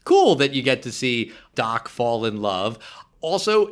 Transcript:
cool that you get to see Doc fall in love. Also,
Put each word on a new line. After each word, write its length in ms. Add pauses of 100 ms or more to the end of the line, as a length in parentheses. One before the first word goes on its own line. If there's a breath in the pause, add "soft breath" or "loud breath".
cool 320
that 160
you 100
get 200
to 100
see 400 (220 loud breath)
Doc 340
fall 360
in 160
love. 380 (420 loud breath)
Also, 520